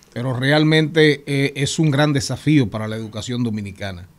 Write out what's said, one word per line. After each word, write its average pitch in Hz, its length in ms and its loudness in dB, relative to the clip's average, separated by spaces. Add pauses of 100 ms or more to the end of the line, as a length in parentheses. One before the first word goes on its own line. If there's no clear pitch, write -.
(140)
Pero 123 200 -6
realmente, 151 960 2
eh, 139 280 -2
es 139 240 -4
un 156 120 2
gran 147 220 2
desafío 135 560 0
para 110 180 -6
la 110 80 -6
educación 113 480 -6
dominicana 101 640 -8 (100)